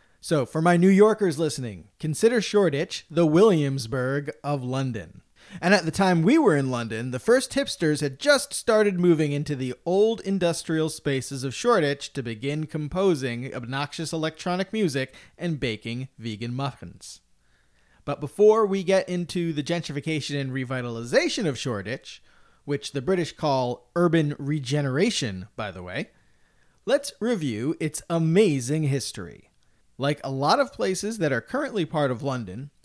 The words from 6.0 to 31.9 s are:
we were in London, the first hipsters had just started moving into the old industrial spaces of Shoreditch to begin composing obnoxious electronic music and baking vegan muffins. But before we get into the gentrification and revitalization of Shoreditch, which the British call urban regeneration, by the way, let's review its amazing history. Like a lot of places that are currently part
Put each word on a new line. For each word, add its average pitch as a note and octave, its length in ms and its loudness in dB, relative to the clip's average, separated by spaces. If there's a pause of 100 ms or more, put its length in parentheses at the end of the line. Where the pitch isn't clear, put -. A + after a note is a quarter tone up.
we A#3 160 6
were A3 180 6
in C3+ 140 0
London, A#2+ 400 -4
the B2+ 80 -4
first B3+ 340 2
hipsters E3+ 480 0
had C#3 180 -4
just - 360 2
started G#3 440 2
moving D#3+ 320 4
into C#3+ 240 -4
the B2+ 200 -6 (100)
old G#3 380 2
industrial E3+ 640 0
spaces C3+ 560 -4
of C3+ 100 -6
Shoreditch D#3 600 2
to C#3 80 -4
begin C3+ 420 -6
composing D3 920 -2
obnoxious C#3 560 -6
electronic F3 600 -4
music C#3+ 420 -2 (220)
and D#3+ 240 -4
baking A#2+ 480 -6 (100)
vegan A2+ 360 -8
muffins. - 640 -10 (840)
But C#3+ 140 -6
before G#3+ 440 6
we G3 180 0
get F#3+ 240 2
into F3 460 -2
the D3 100 -4
gentrification D3 800 -4
and C3+ 100 -6
revitalization B2+ 960 -2
of C3 120 -2
Shoreditch, A2 640 -8 (420)
which C#3+ 280 -6
the C#3 100 -4
British F3 300 -2
call C3 600 -2
urban E3 440 2
regeneration, C#3 1200 -2
by G#2+ 140 -6
the F2+ 120 -12
way, F2+ 260 -8 (800)
let's C#4 340 0
review D#3 580 -2
its - 300 -6
amazing D#3+ 760 2
history. B2 640 -6 (480)
Like C#3+ 260 -2
a C3+ 60 -6
lot C#3 280 2
of C#4 140 0
places G#3 460 -4
that D#3 140 0
are A#2 100 0
currently B3 420 -4
part D3 260 0